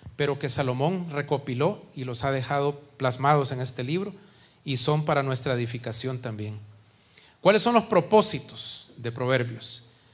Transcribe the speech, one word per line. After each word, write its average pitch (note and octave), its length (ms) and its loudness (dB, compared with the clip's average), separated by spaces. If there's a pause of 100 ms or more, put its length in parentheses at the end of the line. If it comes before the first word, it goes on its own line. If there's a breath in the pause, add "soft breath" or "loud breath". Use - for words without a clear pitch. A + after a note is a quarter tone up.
(160 loud breath)
pero C#3+ 220 -2
que C#3+ 100 -6
Salomón D3 600 0
recopiló C#3+ 720 -4 (120)
y C3 100 -10
los B2 200 -6
ha C#3 80 0
dejado C#3+ 480 -4 (160)
plasmados C3+ 560 4
en B2+ 80 -4
este C3 240 -4
libro F#3+ 300 -4 (500 loud breath)
y C3+ 140 -2
son D3+ 260 2
para D3 180 2
nuestra C3+ 300 -2
edificación A#2 680 -4
también. G#2+ 380 -8 (840 soft breath)
¿Cuáles G3+ 180 6
son A#3+ 140 6
los A3+ 100 6
propósitos - 1120 2
de A#2 160 -8
Proverbios? A#2+ 720 -4 (300 soft breath)